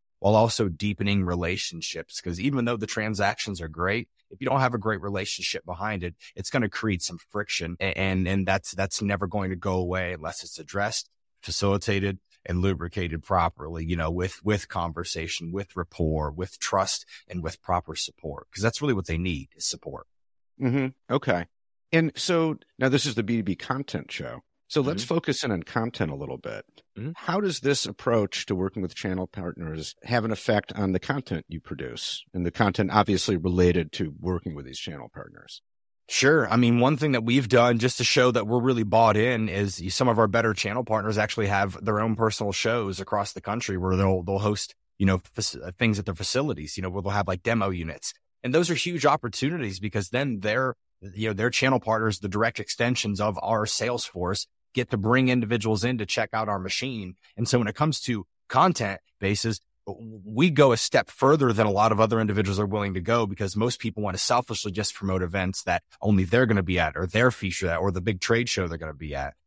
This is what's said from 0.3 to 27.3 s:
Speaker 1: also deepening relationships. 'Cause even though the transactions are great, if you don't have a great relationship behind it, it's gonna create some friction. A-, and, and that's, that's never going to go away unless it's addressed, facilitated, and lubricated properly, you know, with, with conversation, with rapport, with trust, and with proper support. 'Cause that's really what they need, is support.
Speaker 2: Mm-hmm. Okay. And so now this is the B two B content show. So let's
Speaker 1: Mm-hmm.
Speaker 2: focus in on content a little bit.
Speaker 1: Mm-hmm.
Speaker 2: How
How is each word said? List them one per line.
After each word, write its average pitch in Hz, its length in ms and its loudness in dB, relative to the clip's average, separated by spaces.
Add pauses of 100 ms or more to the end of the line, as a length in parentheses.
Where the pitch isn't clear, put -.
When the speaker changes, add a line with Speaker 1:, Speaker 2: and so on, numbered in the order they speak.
Speaker 1:
also 110 360 4
deepening 101 540 0
relationships. 87 1000 -4
'Cause 85 180 -6
even 131 240 0
though 120 140 0
the 107 80 -6
transactions 104 720 -2
are 82 80 -8
great, 92 400 -2 (220)
if 95 100 -16
you 131 80 -2
don't 135 120 4
have 127 120 4
a 120 60 0
great 104 240 -2
relationship 98 640 -6
behind 92 360 -6
it, 87 120 -6 (200)
it's - 140 -8
gonna 117 220 0
create 98 320 -2
some 87 160 -6 (100)
friction. 90 500 -6
A-, 95 200 -2
and, 92 280 0
and 95 220 0
that's, 95 240 -2
that's 95 300 -4
never 101 240 -2
going 98 240 -4
to 92 60 -4
go 92 200 -2
away 90 380 -2
unless 80 280 -10
it's - 160 -14
addressed, 101 520 -4 (320)
facilitated, 98 760 -2 (280)
and 90 160 -2
lubricated 87 600 -2
properly, 85 600 -2
you 87 120 -2
know, 80 140 -2
with, 90 320 -4
with 104 260 0
conversation, 82 840 -6
with 98 240 -8
rapport, 78 540 -2
with 87 280 -10
trust, - 460 -2 (240)
and 90 140 -8
with 80 180 -6
proper 87 340 -2
support. - 560 -10
'Cause 92 120 -8
that's 113 180 0
really 143 140 0
what 95 120 -4
they 82 120 -2
need, 85 360 -4
is - 120 -8
support. - 400 -10 (520)
Speaker 2:
Mm-hmm. 131 540 -2
Okay. 90 340 0 (460)
And 165 240 2
so 165 400 0 (220)
now 131 100 2
this 131 160 2
is 135 100 -4
the 113 80 0
B 113 140 0
two 113 60 0
B 92 120 -2
content 127 560 -6
show. 120 300 -10 (280)
So 151 120 0
let's 151 240 0
Speaker 1:
Mm-hmm. - 100 -2
Speaker 2:
focus 156 300 -2
in 120 80 0
on 85 100 -2
content 113 480 -4
a 69 60 -6
little 69 220 -8
bit. - 260 -10 (340)
Speaker 1:
Mm-hmm. 127 160 -8
Speaker 2:
How 180 260 -4